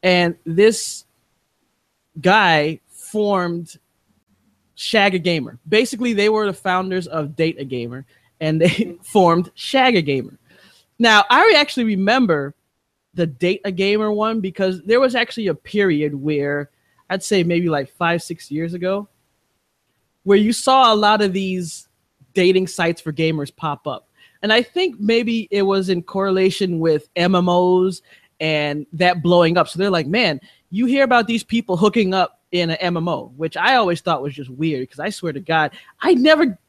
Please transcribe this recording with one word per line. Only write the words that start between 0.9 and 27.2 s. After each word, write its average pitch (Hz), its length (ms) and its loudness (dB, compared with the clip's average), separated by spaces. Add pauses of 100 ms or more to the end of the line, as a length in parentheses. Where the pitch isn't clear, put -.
guy 160 720 2
formed 180 880 -4 (960)
Shag 202 400 0
a 185 40 0
Gamer. 156 380 -4 (120)
Basically, 233 420 0
they 202 160 0
were 214 180 0
the 196 80 -4
founders 185 540 -4
of 151 300 -8
Date 160 220 0
a 143 40 -8
Gamer, 127 420 -8 (360)
and 160 180 -2
they 180 400 0
<laughs> - 40 -20
formed 175 520 2
Shag 262 400 0
a 180 60 2
Gamer. 139 360 -4 (600)
Now, 220 300 4
I 359 260 6
actually 285 300 0
remember 196 680 0 (600)
the 175 120 0
Date 170 380 -2
a 202 80 -4
Gamer 208 400 0
one 214 300 -2
because 185 420 -4
there 226 160 2
was 254 160 0
actually 233 320 -4
a 160 80 -2
period 151 580 -2
where 143 560 -4 (400)
I'd 190 140 -6
say 196 180 0
maybe, 170 280 0
like, 143 200 -2
five, 170 320 -2
six - 300 -14
years 165 220 -6
ago, 185 340 -6 (1160)
where 202 140 4
you 214 140 2
saw 262 420 4
a - 20 2
lot 208 260 2
of 202 100 0
these 185 560 -6 (460)
dating 185 340 2
sites 170 320 -4
for 156 140 -8
gamers 160 420 -4
pop 151 320 -8
up. 123 220 -10 (320)
And 208 120 0
I 240 80 4
think 330 380 -4
maybe 226 500 0
it 202 140 0
was 196 260 0
in 175 140 -2
correlation 190 760 0
with 156 360 0
M 180 180 2